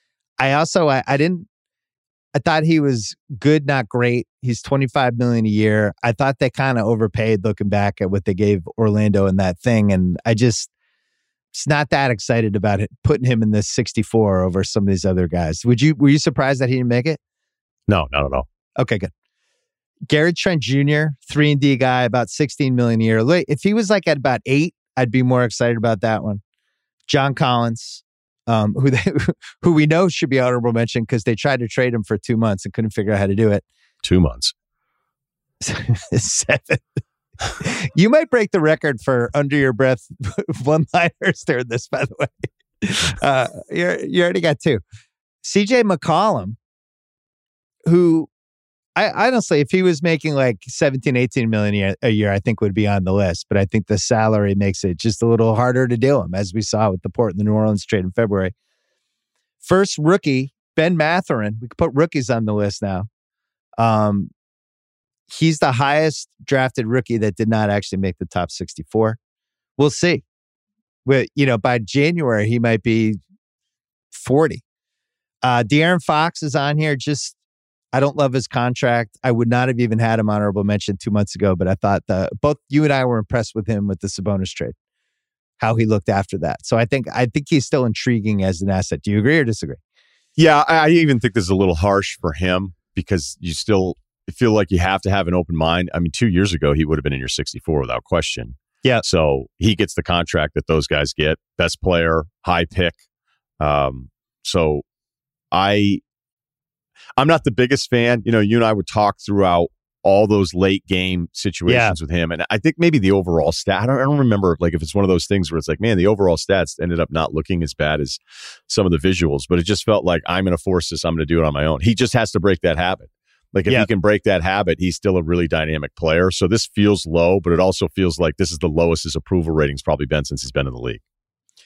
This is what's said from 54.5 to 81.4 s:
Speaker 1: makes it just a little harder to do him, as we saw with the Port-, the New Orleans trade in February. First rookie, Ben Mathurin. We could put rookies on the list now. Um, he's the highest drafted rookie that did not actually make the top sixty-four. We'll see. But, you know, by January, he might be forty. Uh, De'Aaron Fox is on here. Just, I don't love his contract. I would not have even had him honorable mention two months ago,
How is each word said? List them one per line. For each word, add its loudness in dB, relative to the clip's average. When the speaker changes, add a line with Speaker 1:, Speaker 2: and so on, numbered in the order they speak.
Speaker 1:
makes -2
it -2
just -4
a 2
little 4
harder 2
to -2
do 2
him, -8
as -6
we -2
saw 0
with -6
the -10
Port-, -2
the -2
New 0
Orleans 0
trade -2
in -6
February. -2
First 0
rookie, 0
Ben 2
Mathurin. -2
We -14
could -20
put 0
rookies 0
on 0
the -2
list -2
now. -4
Um, 0
he's 0
the 2
highest 0
drafted -2
rookie -2
that 0
did -2
not 2
actually -2
make -4
the -10
top -4
sixty-four. -4
We'll 2
see. 0
But, 2
you 2
know, 2
by 0
January, 0
he 0
might 0
be 0
forty. -2
Uh, 2
De'Aaron 2
Fox -2
is -4
on 0
here. 0
Just, -6
I 0
don't 0
love 2
his -2
contract. -2
I 0
would 0
not 2
have -2
even 0
had 2
him 0
honorable 0
mention -2
two -8
months -2
ago, 0